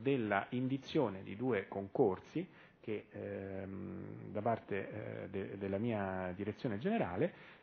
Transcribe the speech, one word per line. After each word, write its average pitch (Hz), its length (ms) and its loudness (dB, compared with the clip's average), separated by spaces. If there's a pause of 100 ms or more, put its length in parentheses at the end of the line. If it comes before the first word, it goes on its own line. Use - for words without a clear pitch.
della 110 480 4
indizione 127 760 0
di 98 140 -8
due 113 320 2
concorsi 101 760 2 (340)
che, 107 300 -4
ehm, 98 1200 -6
da 101 100 -2
parte, 110 840 -2
eh, 92 60 -8
de-, 98 280 -4
della 98 200 0
mia 98 560 2
direzione 101 460 -2
generale, 147 840 0